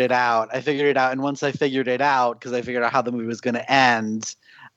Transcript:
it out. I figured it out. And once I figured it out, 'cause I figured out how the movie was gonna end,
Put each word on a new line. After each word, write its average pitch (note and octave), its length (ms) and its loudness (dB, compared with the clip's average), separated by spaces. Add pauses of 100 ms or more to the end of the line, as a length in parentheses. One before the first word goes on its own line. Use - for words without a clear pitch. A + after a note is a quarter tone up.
it B2 60 2
out. A#2 400 2
I B2+ 100 -4
figured C#3+ 280 0
it C3+ 80 2
out. C3 140 2
And C3 100 -4
once C#3 220 -4
I C#3+ 80 0
figured C3 360 0
it B2 140 0
out, B2+ 400 2
'cause B2 120 -10
I B2 100 -2
figured A#2+ 200 -2
out A#2 80 0
how C3+ 120 2
the A#2+ 80 -4
movie A#2 160 -4
was A#2 140 -6
gonna A#2 280 -2
end, A2+ 680 2 (420)